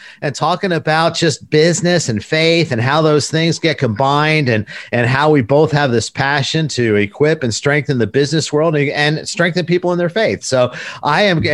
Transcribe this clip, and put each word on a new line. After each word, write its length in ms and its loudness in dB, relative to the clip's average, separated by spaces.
and 140 -4
talking 380 -2
about 420 0
just 340 -2
business 600 2
and 160 -2
faith 460 2
and 100 0
how 200 2
those 300 2
things 280 0
get 180 0
combined 720 0
and, 160 0
and 160 0
how 220 2
we 120 4
both 300 2
have 200 2
this 180 0
passion 600 -2
to 260 0
equip 480 0
and 100 -2
strengthen 460 -2
the 80 0
business 440 -2
world 240 0
and, 140 0
and 400 -2
strengthen 380 -2
people 260 0
in 60 -2
their 100 -2
faith. 340 -2
So 300 0
I 180 2
am, 200 2